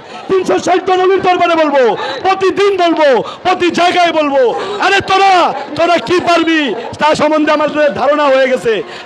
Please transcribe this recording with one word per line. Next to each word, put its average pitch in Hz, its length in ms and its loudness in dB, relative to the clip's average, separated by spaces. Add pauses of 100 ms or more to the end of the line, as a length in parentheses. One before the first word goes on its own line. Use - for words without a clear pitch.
(280)
তিনশো 370 320 0
ষাট 370 280 -2
জন 370 140 2
অলির 370 200 2
দরবারে 349 340 2 (100)
বলবো, 277 300 2 (260)
প্রতিদিন 381 560 0
বলবো, 320 440 2
প্রতি 359 500 -2
জায়গায় 349 400 2
বলবো। 277 400 0 (280)
আরে 381 280 0
তোরা, 381 460 2 (220)
তোরা 339 220 0
কি 339 220 -2
পারবি 330 540 0 (260)
তা 302 160 2
সম্বন্ধে 302 360 0
আমাদের 302 420 0
ধারণা 285 300 0
হয়ে 269 260 2
গেছে। 226 340 -2 (220)